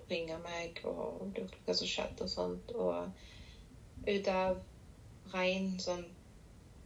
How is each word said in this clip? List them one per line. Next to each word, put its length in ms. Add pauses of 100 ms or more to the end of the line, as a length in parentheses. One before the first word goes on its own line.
ringe 320
meg 440
og 420
lurte 260
på 160
hva 80
som 120
skjedde 400
og 40
sånt, 440
og 1300
ut 200
av 300 (760)
ren 440
sånn 260 (800)